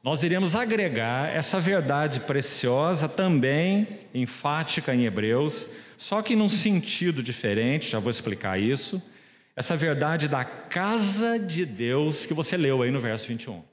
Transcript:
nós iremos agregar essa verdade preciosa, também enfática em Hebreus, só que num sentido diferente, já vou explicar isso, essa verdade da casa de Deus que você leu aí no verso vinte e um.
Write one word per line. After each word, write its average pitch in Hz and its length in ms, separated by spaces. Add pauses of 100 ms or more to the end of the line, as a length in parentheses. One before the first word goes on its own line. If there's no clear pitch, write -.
nós 143 180
iremos 175 320
agregar 160 800
essa 165 280
verdade 147 580
preciosa, 143 880
também 175 800 (260)
enfática 147 800
em 123 120
Hebreus, 113 640 (280)
só 214 240
que 220 140
num 208 140
sentido 175 760
diferente, 120 680
já 113 80
vou 110 140
explicar 95 480
isso, 135 420 (540)
essa - 220
verdade 151 500
da 135 160
casa 214 960
de 175 260
Deus 127 600
que - 80
você 156 240
leu 135 240
aí 123 100
no 139 80
verso 113 300
vinte 117 140
e 123 60
um. 87 240